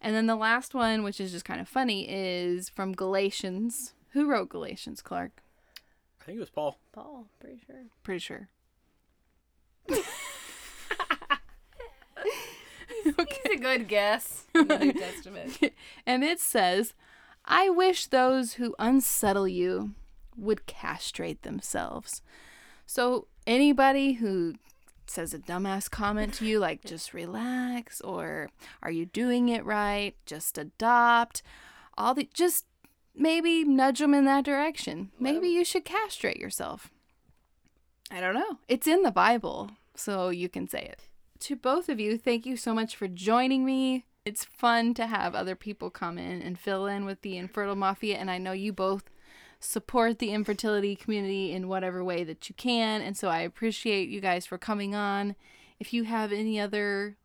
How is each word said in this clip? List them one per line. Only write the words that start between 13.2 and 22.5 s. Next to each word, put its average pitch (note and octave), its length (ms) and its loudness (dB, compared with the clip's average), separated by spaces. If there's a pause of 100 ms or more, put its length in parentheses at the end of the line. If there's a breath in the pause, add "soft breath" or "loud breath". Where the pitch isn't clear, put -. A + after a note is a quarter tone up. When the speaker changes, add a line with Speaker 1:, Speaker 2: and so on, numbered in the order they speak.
Speaker 3:
he's F#4+ 120 2
a - 20 -6
good B3+ 260 0
guess G#3 680 0
in D#4 140 8
the D4 100 4
New C#4 160 4
Speaker 1:
<laughs> - 0 -
Speaker 3:
Testament. - 640 -8 (480 loud breath)
Speaker 1:
And B3+ 180 4
it E4 160 2
says, G3 540 2 (520 soft breath)
"I F#4+ 240 6
wish F4+ 380 4
those B3+ 460 4
who A#3+ 240 -4
unsettle G#3+ 720 4
you F#3 480 0 (420)
would G#3+ 300 -2
castrate - 720 -8
themselves." - 800 -8 (640 soft breath)